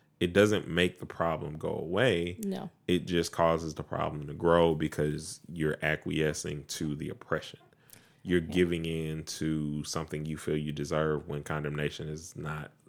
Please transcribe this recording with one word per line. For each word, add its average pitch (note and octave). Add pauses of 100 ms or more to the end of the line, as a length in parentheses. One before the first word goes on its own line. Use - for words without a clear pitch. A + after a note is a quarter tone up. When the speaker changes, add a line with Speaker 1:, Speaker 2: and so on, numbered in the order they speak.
(200)
Speaker 1:
it F2
doesn't G2+
make F2
the -
problem D#2
go D#2
away. F2
Speaker 2:
No. - (160)
Speaker 1:
It F2
just E2+
causes E2
the D2+
problem D#2
to D2+
grow E2+
because D2+
you're D#2
acquiescing D#2
to D2+
the D#2
oppression. - (640)
You're F2+
Speaker 2:
Yeah. D#2+
Speaker 1:
giving E2+
in D#2+
to D2+
something D#2
you D#2
feel D#2
you D2+
deserve D2+
when D2
condemnation D2
is D#2
not D#2 (180)